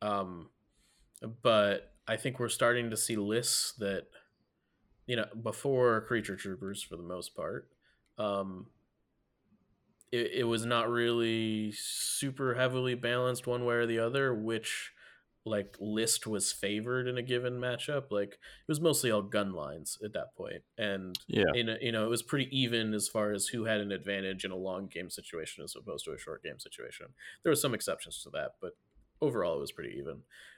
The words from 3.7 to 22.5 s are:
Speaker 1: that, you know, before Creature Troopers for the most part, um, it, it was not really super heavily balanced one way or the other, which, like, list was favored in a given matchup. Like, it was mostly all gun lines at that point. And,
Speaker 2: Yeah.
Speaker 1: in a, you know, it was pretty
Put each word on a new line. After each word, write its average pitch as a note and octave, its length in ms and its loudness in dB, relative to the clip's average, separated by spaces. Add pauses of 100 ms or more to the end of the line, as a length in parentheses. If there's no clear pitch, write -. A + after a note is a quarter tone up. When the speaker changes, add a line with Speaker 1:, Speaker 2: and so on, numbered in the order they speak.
Speaker 1:
that, G2 280 -2 (1000)
you B2 100 0
know, G#2+ 120 0 (140)
before A#2 600 4
Creature G#2+ 340 0
Troopers G2 480 -6
for E2+ 140 -10
the F2 60 -10
most F2 300 -8
part, E2+ 360 -6 (480)
um, G2 500 -2 (1400)
it, A#2+ 240 0
it B2 100 2
was A#2 200 0
not A#2 240 4
really A2+ 840 2
super C3 800 -2
heavily B2+ 400 2
balanced B2 520 0
one B2 180 0
way A#2+ 100 4
or A#2 100 4
the A2+ 140 2
other, B2+ 340 2
which, A2 580 -2 (540)
like, G#2 340 0
list G#2+ 460 2
was G#2+ 260 0
favored A#2+ 560 0
in B2 100 -2
a B2 40 -2
given B2 380 0
matchup. B2+ 500 -2
Like, G2+ 240 0
it - 360 -10
was D3+ 100 2
mostly D3 320 4
all G#2 100 4
gun G2+ 320 0
lines D2+ 500 -6
at G#2 100 -6
that - 220 -6
point. - 280 -10 (140)
And, F#2+ 400 -2 (100)
Speaker 2:
Yeah. F#2 260 6
Speaker 1:
in A2+ 160 2
a, A2+ 120 0
you A#2+ 100 0
know, A2 140 2
it A2+ 40 2
was A#2 140 0
pretty C3+ 240 0 (100)